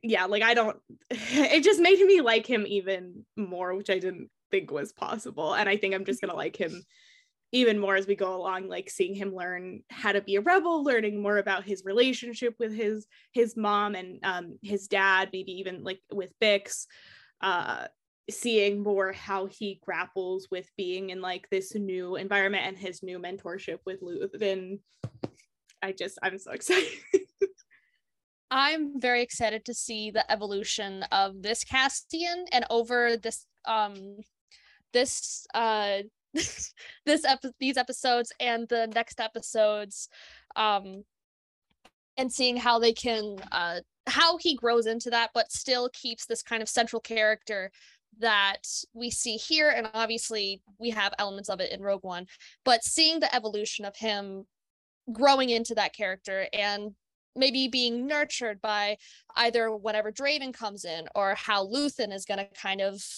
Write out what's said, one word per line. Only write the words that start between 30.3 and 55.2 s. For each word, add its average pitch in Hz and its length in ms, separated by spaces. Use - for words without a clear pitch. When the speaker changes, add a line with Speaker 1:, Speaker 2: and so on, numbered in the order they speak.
Speaker 2:
evolution 202 840
of 196 300
this 208 220
Cassian 330 880
and - 180
over 233 460
this, 226 300
um, 202 520
this, - 600
uh, 214 440
<laughs> - 180
this 302 180
epi-, 262 340
these 262 180
episodes 247 640
and 233 280
the 226 260
next 233 260
episodes, 214 880
um, 202 500
and 262 160
seeing 247 240
how 240 220
they 233 140
can, 214 440
uh, 175 280
how 330 320
he 330 160
grows 233 320
into 233 240
that, 233 240
but 226 180
still 254 400
keeps - 340
this 226 160
kind 226 200
of 220 60
central 233 320
character 214 720
that 202 440
we 233 160
see 226 260
here. 302 340
And 233 220
obviously 220 680
we 233 120
have 208 280
elements 202 300
of 190 120
it 185 120
in 190 100
Rogue 196 220
One, 180 220
but 240 200
seeing 320 360
the - 140
evolution 214 500
of 202 120
him 202 480
growing 262 380